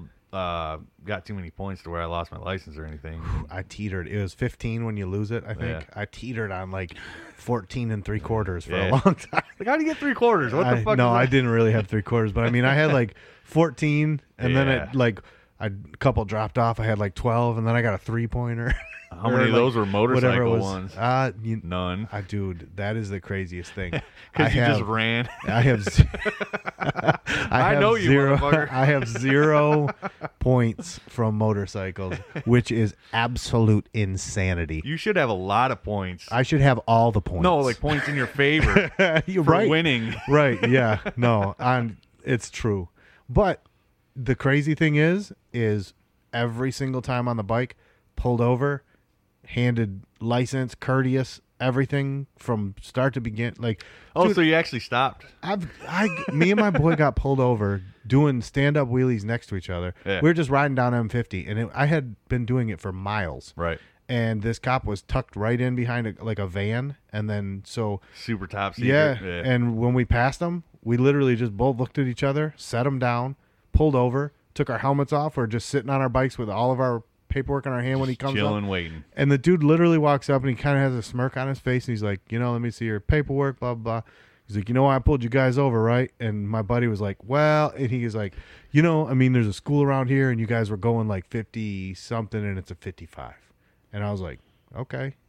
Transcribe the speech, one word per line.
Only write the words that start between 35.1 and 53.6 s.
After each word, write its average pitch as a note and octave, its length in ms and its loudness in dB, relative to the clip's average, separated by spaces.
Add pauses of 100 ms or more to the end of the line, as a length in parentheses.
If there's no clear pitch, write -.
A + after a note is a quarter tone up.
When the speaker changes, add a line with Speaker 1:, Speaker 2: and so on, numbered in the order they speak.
Speaker 1:
have D3 120 2
a A2+ 60 2
lot G2+ 380 0
of A2 100 -8
points. F#2+ 480 -6
Speaker 2:
I A#2+ 120 2
should C#3+ 180 2
have C3+ 260 6
all A2+ 260 6
the G#2 80 2
points. - 220 -2
Speaker 1:
No, F3 160 4
like, B2+ 220 0
points D3 280 0
in D3 60 -2
your C3 140 0
favor D3+ 640 2
Speaker 2:
<laughs> E3 320 0
You're F#3 180 0
Speaker 1:
for D3+ 60 2
Speaker 2:
right. F#3+ 180 4
Speaker 1:
winning. C#3 460 0 (140)
Speaker 2:
Right, C3+ 400 2
yeah. A#2+ 300 4 (100)
Speaker 1:
<laughs> - 80 -10
Speaker 2:
No, A2 420 2
I'm, B2 400 -2 (260)
it's C3 260 -2
true. G2+ 380 -2 (400)
But F3 340 2 (540)
the C3 200 0
crazy C#3+ 380 2
thing D#3 220 2
is, F3 360 2 (200)
is G#2+ 420 -2 (380)
every A#2+ 380 -2
single C3 320 -4
time B2 260 -2
on A#2 80 -2
the A2 80 -4
bike, A#2 320 -2 (400)
pulled A#2+ 240 0
over, B2+ 420 0 (640)
handed A#2 560 0 (180)
license, B2 540 -2
courteous, C3 640 0 (180)
everything C3+ 680 -2 (120)
from G#2 420 -2
start C3 340 -2
to C3 60 -4
begin. A2+ 380 -4
Like, A2+ 260 -4 (320)